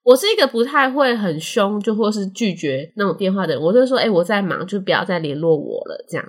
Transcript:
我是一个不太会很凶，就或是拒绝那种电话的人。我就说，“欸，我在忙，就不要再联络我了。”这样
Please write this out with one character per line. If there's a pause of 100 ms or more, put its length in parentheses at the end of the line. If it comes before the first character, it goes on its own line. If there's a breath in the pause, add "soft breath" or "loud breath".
我
是
一
个
不
太
会
很
凶，
就
或
是
拒
绝
那
种
电
话
的
人。
我
就
说
，“欸，
我
在
忙，
就
不
要
再
联
络
我
了。”
这
样